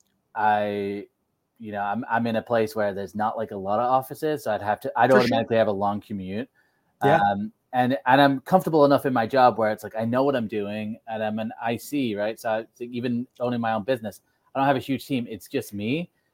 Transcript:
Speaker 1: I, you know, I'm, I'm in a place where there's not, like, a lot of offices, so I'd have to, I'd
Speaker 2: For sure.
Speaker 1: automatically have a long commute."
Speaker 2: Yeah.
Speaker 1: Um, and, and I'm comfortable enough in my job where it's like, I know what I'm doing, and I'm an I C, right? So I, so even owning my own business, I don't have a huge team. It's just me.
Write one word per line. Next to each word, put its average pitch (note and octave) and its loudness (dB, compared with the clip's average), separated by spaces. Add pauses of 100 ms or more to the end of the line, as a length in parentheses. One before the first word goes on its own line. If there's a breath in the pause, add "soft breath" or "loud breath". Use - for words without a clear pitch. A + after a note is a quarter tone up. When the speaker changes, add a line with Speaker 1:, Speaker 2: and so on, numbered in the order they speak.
(340)
Speaker 1:
I, G#2 0 (540)
you G#2+ -12
know, G#2 -6
I'm, G2+ -4
I'm A#2 0
in A2+ -2
a A2 0
place A2+ 0
where G#2 0
there's G2 -8
not, G#2+ -2
like, A2 -6
a G#2 -8
lot G2+ -2
of B2 0
offices, C3+ -2
so A2+ -2
I'd G2 -4
have G#2 -2
to, C3+ -6
I'd A#2+ 6
Speaker 2:
For C3 6
sure. B2+ 8
Speaker 1:
automatically A#2 2
have A2 6
a G#2+ 0
long G2+ -2
commute." G2 -8 (540)
Speaker 2:
Yeah. D#3+ 4
Speaker 1:
Um, G2+ 0 (220)
and, B2+ 2
and C3+ 6
I'm C#3 4
comfortable D#3+ 4
enough C#3 4
in C3+ 0
my A#2 0
job B2 4
where A2 2
it's G#2+ -6
like, G#2 -10
I A2+ -2
know B2 2
what C#3 2
I'm A#2 -2
doing, G#2+ -4 (100)
and A2 -6
I'm A2 -4
an A2 -6 (100)
I A#2 -2
C, B2 -4
right? G#2+ -4
So A#2 -6
I, A2 -2
so A#2+ -12
even A#2+ -4 (140)
owning B2 -2
my A2+ -2
own G#2+ -2
business, A2+ -6 (320)
I B2+ -4
don't B2 2
have C#3 4
a - -4
huge B2+ -4
team. A#2+ -4
It's A2 -14
just B2 -6
me. A#2 -6 (240)